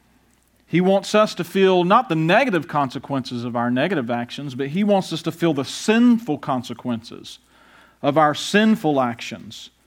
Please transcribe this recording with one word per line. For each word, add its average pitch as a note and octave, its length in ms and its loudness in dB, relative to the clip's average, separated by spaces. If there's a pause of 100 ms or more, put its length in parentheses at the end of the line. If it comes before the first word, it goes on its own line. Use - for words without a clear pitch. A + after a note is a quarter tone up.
(680)
He D#3+ 120 0
wants F#3+ 360 2
us G#3+ 200 4
to F3+ 80 -6
feel F#3 400 4
not A3 240 4
the E3 80 0
negative F3 520 2
consequences C3 760 -4
of A#2+ 120 -6
our A#2+ 160 0
negative C3 400 -2
actions, A#2+ 420 -8
but C3+ 140 -6
he F3 160 -2
wants G3+ 280 2
us D#3 120 -8
to E3 80 -4
feel E3 240 0
the C3+ 100 -4
sinful A3+ 720 2
consequences A#2+ 1000 -8 (640)
of C#3 140 0
our D3+ 180 4
sinful G3+ 640 0
actions. A2+ 720 -8 (160)